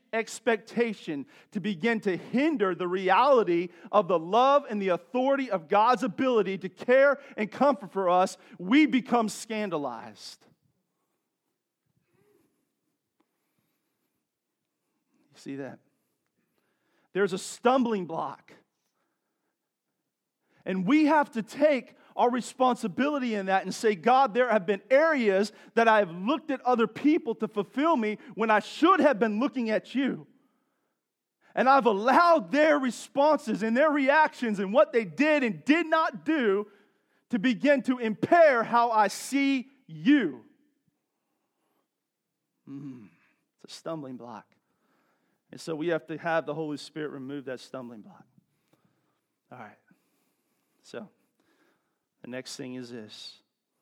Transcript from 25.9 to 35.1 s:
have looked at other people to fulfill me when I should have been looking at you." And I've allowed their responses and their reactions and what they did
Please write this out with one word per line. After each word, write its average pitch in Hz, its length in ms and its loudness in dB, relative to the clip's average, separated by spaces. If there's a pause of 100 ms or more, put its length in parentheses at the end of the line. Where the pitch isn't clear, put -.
have 196 120 0
looked 208 400 -6
at 269 120 -4
other 233 240 0
people 294 500 -2
to 214 120 -6
fulfill 285 480 -2
me 214 220 -4 (160)
when 220 160 -2
I 214 100 4
should 339 400 2
have 262 180 4
been 214 220 -2
looking 240 300 -4
at 208 240 -4
you." 233 320 -4 (1300)
And 233 140 2
I've 269 180 4
allowed 240 640 4
their 294 280 4
responses 262 840 -2
and 226 140 0
their 302 140 4
reactions 277 680 2
and 196 140 -4
what 285 200 4
they 233 120 0
did 277 380 0